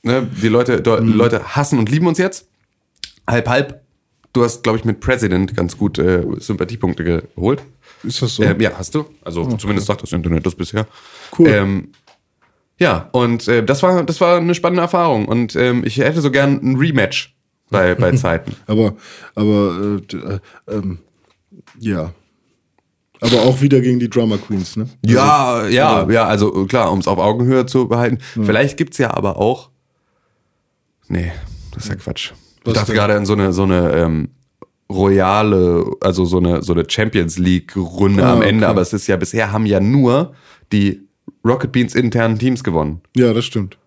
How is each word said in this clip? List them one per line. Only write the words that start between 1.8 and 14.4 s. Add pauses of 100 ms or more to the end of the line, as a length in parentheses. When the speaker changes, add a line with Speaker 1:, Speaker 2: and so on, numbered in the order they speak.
Speaker 1:
lieben
uns
jetzt. (760)
Halb,
halb. (540)
Du
hast,
glaub
ich,
mit
President
ganz
gut,
äh, (160)
Sympathiepunkte (320)
geholt. (400)
Speaker 2:
Ist
das
so?
Speaker 1:
Ähm,
ja,
hast
du. (180)
Also
Speaker 2:
Okay.
Speaker 1:
zumindest
sagt
das
Internet
das
bisher. (520)
Speaker 2:
Cool.
Speaker 1:
Ähm, (880)
ja,
und,
äh,
das
war,
das
war
eine